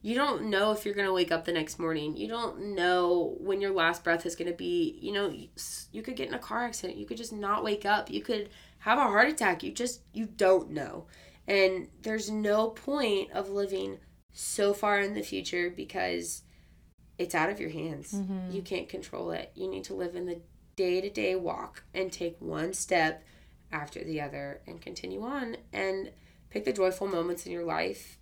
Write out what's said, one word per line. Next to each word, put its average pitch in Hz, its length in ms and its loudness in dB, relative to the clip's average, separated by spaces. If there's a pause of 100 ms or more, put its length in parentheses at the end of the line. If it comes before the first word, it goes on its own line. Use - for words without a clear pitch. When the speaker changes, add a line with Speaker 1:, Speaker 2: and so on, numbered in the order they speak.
Speaker 1:
You 220 140 0
don't 247 340 2
know 208 220 6
if 208 140 0
you're 202 100 0
gonna 196 180 2
wake 180 180 4
up 165 140 0
the 175 80 0
next 156 260 -2
morning. 156 380 0
You 208 100 -4
don't 214 480 -4
know 175 640 4
when 196 220 0
your 196 100 0
last 170 320 2
breath 170 220 2
is 170 100 -2
gonna 175 160 -2
be. 175 500 0
You 180 120 -4
know, 202 160 2
you - 260 -10
s-, - 380 -10
you 220 80 -6
could 226 160 -6
get 262 100 -4
in - 60 -6
a 240 60 -4
car 233 260 -2
accident. 226 340 -6
You 208 60 -8
could 226 120 -6
just 226 140 -8
not 208 320 -2
wake 208 220 0
up. 196 260 -2
You 208 100 -2
could 214 280 -2 (300)
have 226 200 4
a 285 40 6
heart 226 260 6
attack. 190 340 2
You 180 80 -4
just, 247 300 -4 (100)
you 220 140 -4
don't 185 460 6
know. 147 340 -6 (420)
And 190 400 4 (140)
there's 220 280 -2
no 214 400 4
point 226 600 0
of 196 180 -2
living 196 500 -2 (340)
so - 400 2
far 202 260 4
in 202 140 2
the 208 80 -2
future, 180 480 -2
because - 720 -4 (760)
it's 175 180 -2
out 160 140 4
of 202 120 -4
your 165 80 -4
hands. 156 440 -6
Speaker 2:
Mm-hmm. 190 380 -4
Speaker 1:
You 185 100 -4
can't - 280 -6
control - 420 -6
it. - 240 -6
You 190 140 -4
need 190 160 -6
to 196 80 -8
live 180 240 -4
in 175 80 -4
the 175 160 -6 (340)
day-to-day 190 600 2
walk - 480 -4 (100)
and - 180 -2
take 170 300 -4
one 165 320 -2
step 160 500 2 (480)
after 147 320 -6
the 156 160 -4
other 143 460 -6
and 170 160 -14
continue 185 400 -8
on 240 340 -6 (160)
and 190 400 -2 (380)
pick 208 160 -4
the 247 80 2
joyful 190 340 2
moments 175 380 0
in 180 60 -8
your 175 120 -4
life 165 580 -2